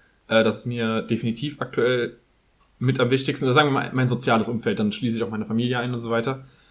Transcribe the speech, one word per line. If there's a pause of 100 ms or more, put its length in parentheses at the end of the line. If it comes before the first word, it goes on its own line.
(280)
Äh,
das
ist
mir
definitiv
aktuell (600)
mit
am
wichtigsten.
Oder
sagen
wir
mal,
mein
soziales
Umfeld,
dann
schließe
ich
auch
meine
Familie
ein
und
so
weiter. (260)